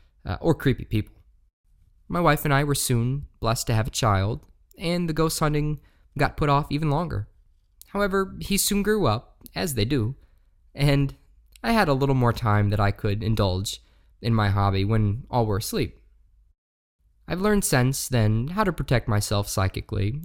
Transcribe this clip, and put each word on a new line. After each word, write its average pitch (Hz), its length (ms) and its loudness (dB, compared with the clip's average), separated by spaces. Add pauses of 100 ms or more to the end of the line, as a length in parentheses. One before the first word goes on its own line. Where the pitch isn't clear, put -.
(260)
uh, - 140 -6
or 156 140 2
creepy 123 300 -2
people. - 300 -4 (960)
My 170 120 -4
wife 151 240 2
and 147 80 0
I 139 120 4
were 143 100 0
soon 127 520 0 (140)
blessed 117 280 -2
to 120 60 2
have 110 120 2
a 110 40 -6
child, 104 500 0 (360)
and 175 320 -2
the 156 60 -2
ghost 160 240 0
hunting 151 420 -2 (380)
got 143 180 0
put 147 140 0
off 143 180 2
even 151 220 -2
longer. 143 380 -4 (600)
However, 196 520 -2
he 196 180 -2
soon 202 240 0
grew 202 240 2
up, 110 300 -2 (180)
as 180 200 -4
they 107 100 2
do, 123 320 0 (580)
and 143 400 2 (480)
I 226 100 0
had 214 160 4
a 139 60 4
little 135 200 2
more 120 180 4
time 104 380 2
that 104 100 0
I 101 100 2
could 104 320 -2
indulge 101 580 -2 (400)
in 117 140 0
my 107 140 2
hobby 98 360 2
when 107 460 0
all 120 160 0
were 104 120 0
asleep. - 420 -6 (1300)
I've 170 120 -6
learned 208 240 2
since 131 440 0
then 113 400 2
how 202 160 -2
to 185 80 0
protect 131 360 -2
myself 104 400 0
psychically, 104 760 -4